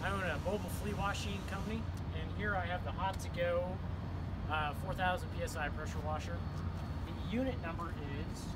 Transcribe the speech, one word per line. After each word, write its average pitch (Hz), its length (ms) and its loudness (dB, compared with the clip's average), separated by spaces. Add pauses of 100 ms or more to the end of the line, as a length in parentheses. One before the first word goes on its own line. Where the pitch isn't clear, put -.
I 185 60 2
own 196 140 2
a 156 200 2
mobile 196 240 2 (140)
flea 202 120 0
washing 196 440 2 (100)
company, 196 320 0 (400)
and - 200 -2
here 208 160 2
I 180 100 2
have 180 180 0
the 175 80 -2
Hot 180 280 0
to - 100 -2
Go, 175 340 4 (880)
uh, 151 220 2 (100)
four 180 120 0
thousand 180 420 4
P 170 60 0
S - 120 -2
I 147 140 0
pressure 151 340 -2
washer. 151 320 0 (720)
The - 300 -2
unit 254 260 2
number 165 320 -2 (260)
is - 260 -4 (100)